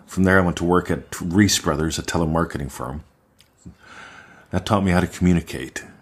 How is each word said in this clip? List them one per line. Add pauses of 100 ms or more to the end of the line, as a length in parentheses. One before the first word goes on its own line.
From
there,
I
went
to
work
at
Reese
Brothers,
a
telemarketing
firm. (1500)
That
taught
me
how
to
communicate (180)